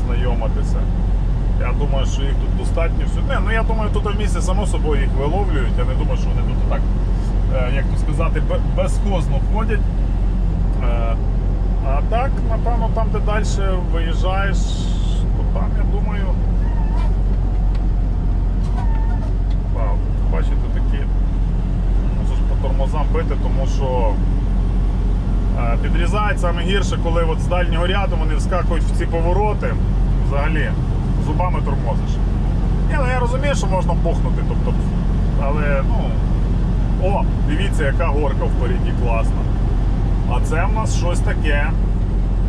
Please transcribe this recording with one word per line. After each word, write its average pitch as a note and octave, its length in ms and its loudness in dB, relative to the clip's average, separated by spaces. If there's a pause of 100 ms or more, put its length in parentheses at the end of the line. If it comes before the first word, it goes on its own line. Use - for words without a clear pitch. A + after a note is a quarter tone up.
знайомитися. - 720 0 (840)
Я - 180 0
думаю, - 280 0
що - 160 -2
їх - 120 0
тут - 240 0
достатньо - 480 0
всюди. - 220 0
Не, - 160 0
ну - 80 0
я - 100 0
думаю, G#3+ 300 0
тут G#3 220 0
в G3+ 40 -2
місті - 220 0
само G3 260 0
собою D#3 340 0
їх - 180 2
виловлюють. - 600 0
Я - 60 0
не - 100 0
думаю, - 240 0
що - 100 0
вони - 200 0
тут - 220 0
так, - 100 0 (720)
е, - 200 0
як C#3+ 100 0
то - 140 0
сказати, D3 520 0
бе-, F#3 100 0 (160)
безхозно F3+ 640 0 (140)
ходять. A3 260 0 (1000)
Е, - 340 0 (680)
а - 140 2 (100)
так, A#3+ 200 0 (200)
напевно, G3+ 440 0
там, A3 180 0
де G#3+ 60 0
дальше G#3 560 0 (180)
виїжджаєш, - 680 0 (800)
то - 240 0
там, - 80 0 (100)
я - 220 0
думаю, - 260 -2 (3500)
вау, - 220 0 (360)
бачите, - 420 0 (2000)
тормозам C#3 460 0
бити, D#3+ 280 0
тому B2+ 240 0 (100)
що, B2+ 340 2 (1500)
е, - 240 0
підрізають - 580 0
саме F3 220 0
гірше, G3 400 0
коли E3+ 200 0
от D#3+ 180 0
з - 60 0
дальнього - 400 0
ряду F#3 340 0
вони D#3 140 0
вскакують F#3 500 0
в - 140 0
ці F3 80 -2
повороти. E3 680 0 (520)
Взагалі, D#3 440 0 (560)
зубами - 380 0
тормозиш. - 520 -2 (720)
Ні, D4 100 0
ну, C4+ 140 2
я C4 80 0
розумію, C4 340 0
що G3+ 120 0
можна F3+ 260 0
бухнути, E3+ 560 0
тобто, - 260 0 (680)
але, - 460 0
ну, - 220 0 (920)
о, - 220 0 (240)
дивіться, D3+ 360 0
яка E3 220 0
горка D3 380 0
впереді - 480 0 (100)
класна. - 380 0 (880)
А B2+ 100 0
це D#3+ 240 0
в G#3 100 0
нас - 220 0
щось F3+ 240 0
таке, D3+ 500 0 (800)